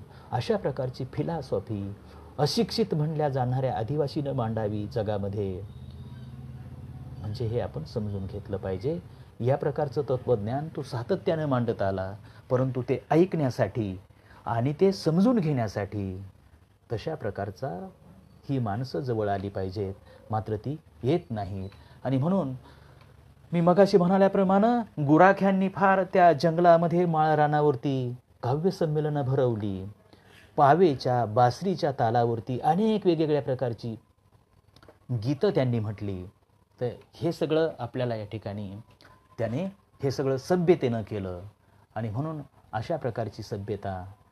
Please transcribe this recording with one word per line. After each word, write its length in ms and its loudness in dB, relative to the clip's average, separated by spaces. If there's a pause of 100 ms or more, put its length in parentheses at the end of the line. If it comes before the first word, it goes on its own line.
(300)
अशा 260 0
प्रकारची 480 -4
फिलॉसॉफी 880 -6 (460)
अशिक्षित 560 0
म्हणल्या 340 0
जाणाऱ्या 480 0
आदिवासीनं 560 -2
मांडावी 540 -2
जगामध्ये, 760 -4 (1600)
म्हणजे 280 -6
हे 140 -2
आपण 240 -6
समजून 420 -6
घेतलं 300 -8
पाहिजे. 420 -4 (420)
या 160 2
प्रकारचं 460 -2
तत्त्वज्ञान 760 -2
तो 60 -8
सातत्यानं 640 -2
मांडत 360 0
आला, 320 -2 (360)
परंतु 320 0
ते 160 0 (120)
ऐकण्यासाठी 880 2 (480)
आणि 340 0
ते 120 6
समजून 460 2
घेण्यासाठी 840 -2 (680)
तशा 220 -6
प्रकारचा 760 -8 (640)
ही 80 0
माणसं 420 -4
जवळ 280 -2
आली 200 -2
पाहिजेत, 460 -6 (360)
मात्र 260 -2
ती 200 -6 (260)
येत 280 -2
नाहीत. 400 -6 (340)
आणि 120 0
म्हणून 360 0 (1000)
मी 80 2
मगाशी 360 6
म्हणाल्याप्रमाणे 1080 4
गुराख्यांनी 640 6
फार 340 4 (100)
त्या 200 8
जंगलामध्ये, 720 6
माळरानावरती 1080 2 (280)
काव्य 280 0
संमेलनं 540 0
भरवली, 600 0 (720)
पावेच्या, 680 4
बासरीच्या 680 2
तालावरती 680 0
अनेक 460 2
वेगवेगळ्या 360 2
प्रकारची 520 -4 (1300)
गीतं 260 2
त्यांनी 280 2
म्हटली. 460 -6 (560)
तर 80 -4 (260)
हे 180 -4
सगळं 460 0
आपल्याला 380 -4
या 80 -8
ठिकाणी 460 -10 (680)
त्याने 260 -2 (380)
हे 80 2
सगळं 260 0
सभ्यतेनं 680 2
केलं 400 -8 (520)
आणि 160 -4
म्हणून 300 -6 (320)
अशा 240 -4
प्रकारची 460 -6
सभ्यता 720 -8 (200)